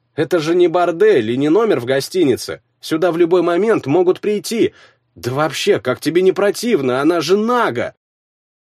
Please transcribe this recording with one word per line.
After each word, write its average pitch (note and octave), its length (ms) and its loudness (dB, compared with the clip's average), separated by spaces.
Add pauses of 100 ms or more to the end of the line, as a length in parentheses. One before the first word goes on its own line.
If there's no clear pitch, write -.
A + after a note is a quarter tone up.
(160)
«Это D#3+ 240 0
же D#3+ 160 0
не F3+ 120 4
бордель E3+ 640 2
и B2 60 -2
не C#3+ 120 0
номер G3 300 2
в A#2+ 60 -10
гостинице. C3+ 760 -2 (180)
Сюда E3 320 -2
в E3 60 -4
любой F3 240 2
момент F3 440 0
могут F3 360 0
прийти. G#3 520 -2 (420)
Да A2+ 160 -8
вообще, D3+ 480 -2
как B2+ 200 -4
тебе D#3+ 220 0
не F#3 100 4
противно? F3+ 720 0
Она E3+ 200 2
же E3+ 160 0
нага!» G#3 580 -2 (640)